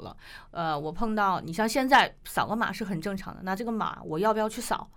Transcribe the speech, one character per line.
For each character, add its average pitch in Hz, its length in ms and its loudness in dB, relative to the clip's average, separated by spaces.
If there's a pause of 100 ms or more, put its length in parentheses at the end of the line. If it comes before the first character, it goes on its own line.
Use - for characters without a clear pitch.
了。” 90 100 -12 (380)
呃， 160 260 -2
我 156 140 -6
碰 220 220 0
到， 196 260 2
你 160 100 -8
像 208 160 2
现 262 220 2
在 254 260 8 (120)
扫 120 200 0
个 170 80 -2
码 226 160 0
是 - 140 -6
很 180 160 -4
正 196 160 -4
常 - 180 -10
的， - 80 -16
那 185 140 -4
这 233 80 -4
个 233 80 -4
码 214 320 -4
我 156 140 -4
要 214 160 4
不 214 40 -2
要 214 80 2
去 220 140 -6
扫？ - 360 -4